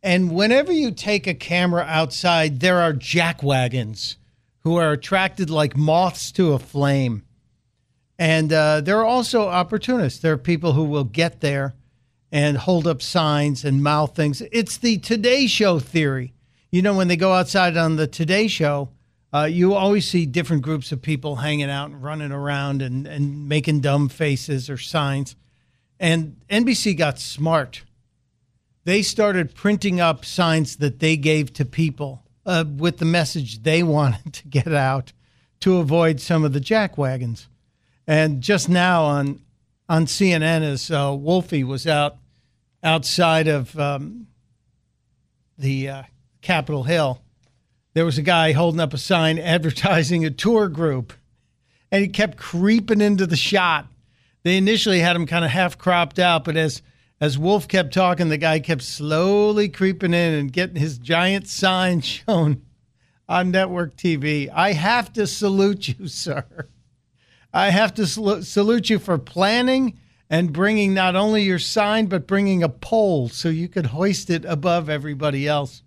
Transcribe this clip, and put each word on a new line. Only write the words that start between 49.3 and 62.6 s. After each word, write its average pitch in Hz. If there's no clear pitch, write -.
<laughs> -
advertising 165
a 156
tour 208
group, 143
and 196
he 202
kept 208
creeping 208
into 202
the 165
shot. 165
They 180
initially 196
had 175
him 170
kind 170
of 147
half 175
cropped 175
out, 170
but 160
as, 160
as 147
Wolf 180
kept 175
talking, 180
the 151
guy 160
kept 143
slowly 202
creeping 185
in 170
and 143
getting 180
his 147
giant 170
sign 185
<laughs> -
shown 160